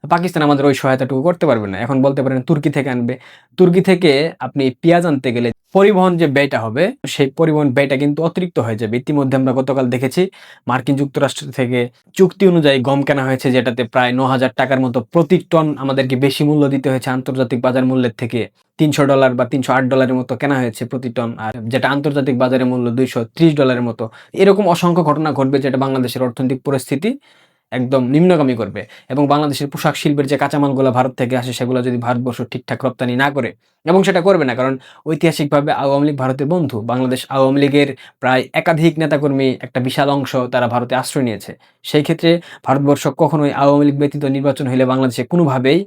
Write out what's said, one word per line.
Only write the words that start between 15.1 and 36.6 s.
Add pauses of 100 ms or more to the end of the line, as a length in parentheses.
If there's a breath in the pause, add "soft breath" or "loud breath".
প্রতি
টন
আমাদেরকে
বেশি
মূল্য
দিতে
হয়েছে
আন্তর্জাতিক
বাজার
মূল্যের
থেকে। (360)
তিনশো
ডলার
বা
তিনশো
আট
ডলারের
মতো
কেনা
হয়েছে
প্রতি
টন,
আর (160)
যেটা
আন্তর্জাতিক
বাজারের
মূল্য
দুইশো (160)
ত্রিশ
ডলারের
মতো। (240 loud breath)
এরকম
অসংখ্য
ঘটনা
ঘটবে,
যেটা
বাংলাদেশের
অর্থনৈতিক
পরিস্থিতি (540 soft breath)
একদম
নিম্নগামী
করবে। (280 loud breath)
এবং
বাংলাদেশের
পোশাক
শিল্পের
যে
কাঁচামালগুলো
ভারত
থেকে
আসে,
সেগুলো
যদি
ভারতবর্ষ (100)
ঠিকঠাক
রপ্তানি
না
করে, (360)
এবং
সেটা
করবে
না,
কারণ (280 loud breath)
ঐতিহাসিকভাবে
আওয়ামী
লীগ
ভারতের
বন্ধু।